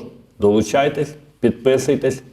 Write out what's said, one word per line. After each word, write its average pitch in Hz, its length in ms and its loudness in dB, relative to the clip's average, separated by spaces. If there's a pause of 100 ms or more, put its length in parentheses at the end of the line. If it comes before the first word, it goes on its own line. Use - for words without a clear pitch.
(400)
долучайтесь, 139 760 0 (300)
підписуйтесь, 131 880 0